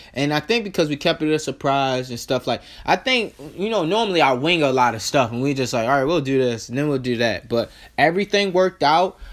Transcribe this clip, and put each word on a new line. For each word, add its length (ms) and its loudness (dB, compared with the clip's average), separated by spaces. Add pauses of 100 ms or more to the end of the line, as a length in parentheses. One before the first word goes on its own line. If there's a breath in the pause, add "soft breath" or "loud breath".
(140 loud breath)
And 180 -2
I 60 2
think 240 0
because 260 -2
we 80 -2
kept 240 -2
it 140 0
a 60 0
surprise 720 -2
and 100 -8
stuff, 260 -2
like, 160 -2 (240 loud breath)
I 80 4
think, 400 -2 (220)
you 120 -4
know, 160 0
normally 360 2
I 140 6
wing 280 0
a 80 2
lot 240 2
of 80 -8
stuff 300 0
and 100 -4
we 120 0
just 180 -4
like, 160 0
"All 80 2
right, 80 2
we'll 160 0
do 180 0
this 300 -2
and 100 -6
then 100 0
we'll 100 0
do 180 -2
that." 320 -2
But 200 -2 (300 loud breath)
everything 540 2
worked 320 0
out. 340 2 (140 soft breath)